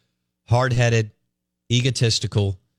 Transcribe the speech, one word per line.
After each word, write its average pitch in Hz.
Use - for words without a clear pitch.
hard-headed, 120
egotistical, 113